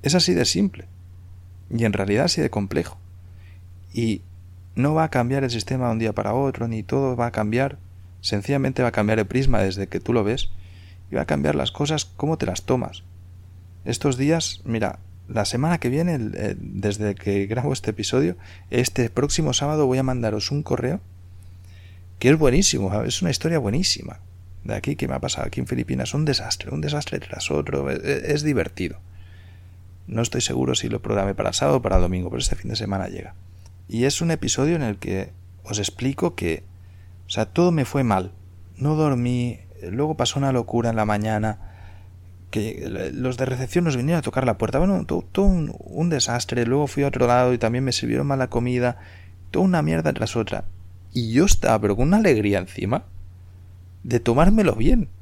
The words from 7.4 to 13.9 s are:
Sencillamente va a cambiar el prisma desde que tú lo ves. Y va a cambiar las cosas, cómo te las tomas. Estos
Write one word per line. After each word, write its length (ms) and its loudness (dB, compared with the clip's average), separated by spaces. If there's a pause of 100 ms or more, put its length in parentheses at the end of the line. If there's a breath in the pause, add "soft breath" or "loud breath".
Sencillamente 600 0
va 80 4
a 40 -4
cambiar 260 2
el 60 2
prisma 360 4
desde 260 0
que 140 -4
tú 100 -2
lo 140 4
ves. 240 0 (600 loud breath)
Y 60 -8
va 60 0
a 40 -2
cambiar 300 0
las 160 0
cosas, 320 -2
cómo 340 -4
te 80 -2
las 180 -4
tomas. 400 -2 (840)
Estos 320 0